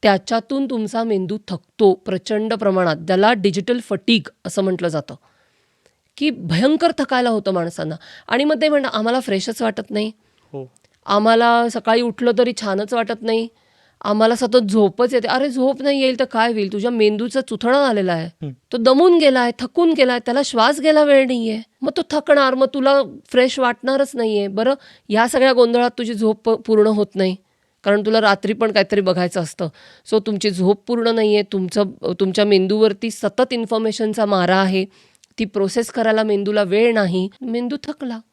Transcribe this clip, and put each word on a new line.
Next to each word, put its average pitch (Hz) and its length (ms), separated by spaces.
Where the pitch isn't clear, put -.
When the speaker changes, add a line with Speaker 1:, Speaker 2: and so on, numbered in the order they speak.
Speaker 1:
त्याच्यातून 226 680
तुमचा 226 340
मेंदू 202 340
थकतो 185 460
प्रचंड 214 600
प्रमाणात. 190 420
त्याला 185 360
डिजिटल 202 480
फटीग 214 480
असं 190 160
म्हटलं 185 260
जातं, 151 260
की 294 140
भयंकर 254 680
थकायला 254 320
होतं 208 200
माणसांना. 170 440
आणि 247 160
मग 302 180
ते 311 60
म्हणतात, 285 260
"आम्हाला 233 260
फ्रेशच 220 420
वाटत 220 280
नाही, 214 220
Speaker 2:
हो. 135 200
Speaker 1:
आम्हाला 233 600
सकाळी 226 340
उठलं 240 360
तरी 247 220
छानच 202 340
वाटत 226 280
नाही, 226 260
आम्हाला 220 340
सतत 233 360
झोपच 220 440
येते." 233 140
अरे 269 200
झोप 262 340
नाही 277 200
येईल 262 180
तर 262 40
काय 233 280
होईल? 202 200
तुझ्या 208 180
मेंदूचा 220 500
चुथडा 254 460
झालेला 202 260
आहे, 165 140
Speaker 2:
हम्म. 156 260
Speaker 1:
तो 247 40
दमून 269 420
गेलाय, 262 400
थकून 330 340
गेलाय, 254 260
त्याला 240 260
श्वास 262 360
घ्यायला 302 240
वेळ 269 220
नाहीये, 226 360
मग 285 140
तो 381 140
थकणार, 285 440
मग 262 200
तुला 277 280
फ्रेश 254 320
वाटणारच 262 560
नाहीये. 214 340
बरं, 220 260
या 220 200
सगळ्या 262 240
गोंधळात 240 460
तुझी 233 160
झोप 214 360
प-, 226 160
पूर्ण 214 200
होत 208 280
नाही, 185 220
कारण 202 220
तुला 220 140
रात्री 202 320
पण 220 200
काहीतरी 202 280
बघायचं 180 400
असतं. 165 280
So 214 140
तुमची 208 240
झोप 190 360
पूर्ण 233 220
नाहीये, 214 340
तुमचं, 196 420
तुमच्या 196 240
मेंदूवरती 208 680
सतत 220 420
इन्फॉर्मेशनचा 220 720
मारा 190 320
आहे, 190 280
ती 220 60
प्रोसेस 202 460
करायला 220 320
मेंदूला 208 400
वेळ 214 320
नाही, 185 340
मेंदू 240 420
थकला. 262 360